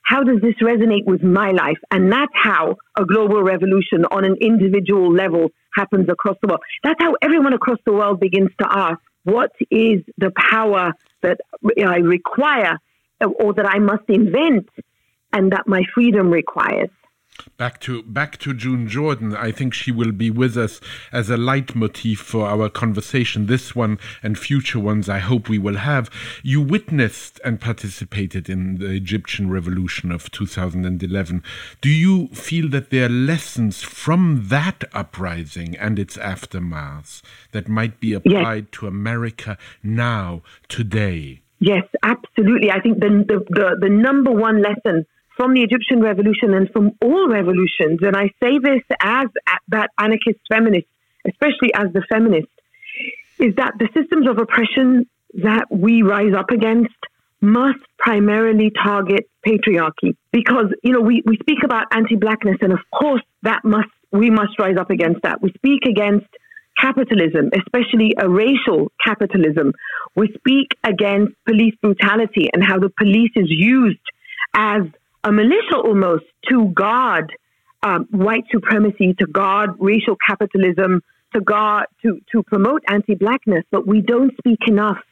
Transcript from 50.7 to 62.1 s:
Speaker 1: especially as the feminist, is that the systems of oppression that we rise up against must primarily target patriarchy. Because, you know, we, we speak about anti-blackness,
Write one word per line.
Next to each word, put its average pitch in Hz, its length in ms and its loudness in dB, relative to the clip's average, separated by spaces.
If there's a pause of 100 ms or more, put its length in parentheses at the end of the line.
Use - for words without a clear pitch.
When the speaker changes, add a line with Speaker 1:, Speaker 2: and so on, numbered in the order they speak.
Speaker 1:
especially 254 480 -2
as 196 180 -2
the 190 160 0
feminist, 220 400 2 (880)
is 226 180 2
that 254 220 -2
the 226 160 0
systems 311 340 2
of 220 100 0
oppression 247 680 2 (280)
that 214 360 0
we 220 320 4
rise 202 320 2
up 185 160 -2
against 226 440 2 (480)
must 247 380 2 (180)
primarily 214 720 2
target 196 580 -2 (180)
patriarchy. 196 680 0 (160)
Because, 226 400 2 (100)
you 247 100 2
know, 247 80 4
we, 226 260 2
we 220 100 2
speak 294 280 -2
about 226 260 -2
anti-blackness, 214 680 0